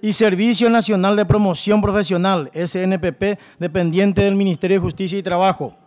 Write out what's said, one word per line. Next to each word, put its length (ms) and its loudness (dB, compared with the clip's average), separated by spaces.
y 100 -2
Servicio 560 2
Nacional 480 2
de 80 2
Promoción 560 2
Profesional, 720 0
S 300 -4
N 160 0
P 140 -2
P, 260 -4
dependiente 640 0
del 160 2
Ministerio 400 0
de 60 0
Justicia 360 -6
y 40 -6
Trabajo. 520 -2